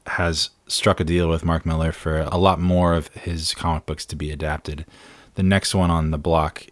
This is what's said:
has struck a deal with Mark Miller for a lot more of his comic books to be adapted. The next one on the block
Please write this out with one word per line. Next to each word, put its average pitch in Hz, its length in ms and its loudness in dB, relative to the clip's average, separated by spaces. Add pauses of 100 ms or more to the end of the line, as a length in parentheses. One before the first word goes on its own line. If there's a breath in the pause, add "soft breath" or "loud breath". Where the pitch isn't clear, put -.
has 82 440 -2 (160)
struck - 340 0
a 90 40 -2
deal 85 260 2
with 82 160 0
Mark 82 180 0
Miller 80 280 0
for 78 280 -2 (100)
a - 60 -2
lot 90 240 4
more 90 340 4
of 82 140 -2
his 82 460 -6
comic 80 320 -4
books - 200 -8
to 80 100 -10
be 76 140 -6
adapted. 76 540 -6 (520 loud breath)
The 98 60 -2
next 95 320 2
one 90 160 4
on 80 200 2
the 78 80 -2
block 78 540 0